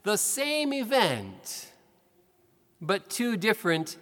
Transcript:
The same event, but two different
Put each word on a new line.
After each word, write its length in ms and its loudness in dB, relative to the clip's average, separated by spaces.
The 140 2
same 560 0
event, 960 0
but 300 -2
two 300 -2
different 640 0